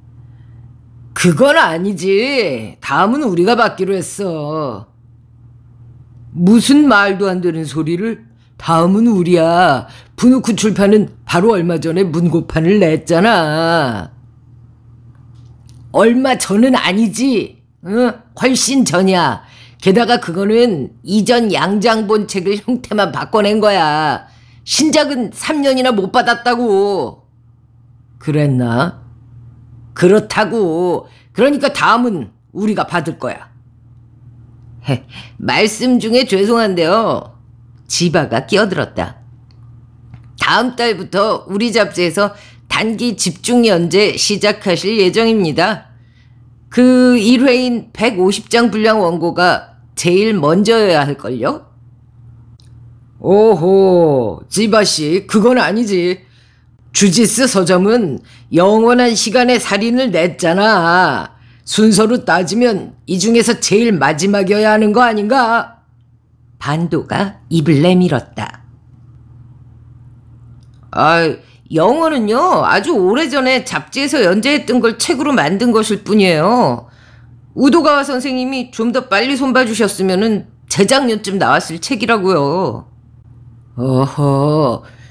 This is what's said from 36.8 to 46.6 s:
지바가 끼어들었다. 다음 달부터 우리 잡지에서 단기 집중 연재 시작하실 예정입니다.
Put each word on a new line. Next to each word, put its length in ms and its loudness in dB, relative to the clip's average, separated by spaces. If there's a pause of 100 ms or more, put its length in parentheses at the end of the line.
지바가 600 -2
끼어들었다. 720 -2 (1200)
다음 360 0
달부터 720 -2
우리 240 -2
잡지에서 640 -2 (340)
단기 480 -4
집중 500 0
연재 500 0
시작하실 840 -2
예정입니다. 920 0 (800)